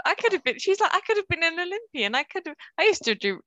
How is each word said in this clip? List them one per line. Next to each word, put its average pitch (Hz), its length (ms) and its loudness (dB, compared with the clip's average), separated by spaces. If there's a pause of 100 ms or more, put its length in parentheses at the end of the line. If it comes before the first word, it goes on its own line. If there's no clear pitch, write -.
I 349 100 2
could - 180 0
have - 120 -2
been," 247 160 -2
she's 392 180 2
like, 403 160 2
"I - 60 2
could 440 160 0
have 403 120 -2
been 330 140 -2
an 330 160 0
Olympian. 349 560 -4
I 277 80 2
could 359 240 -8
have, 302 100 -10 (220)
I 330 60 4
used 415 200 4
to 220 120 2
do, 196 300 -2